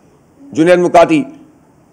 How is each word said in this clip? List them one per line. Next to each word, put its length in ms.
जुनैद 380
मुकाती? 440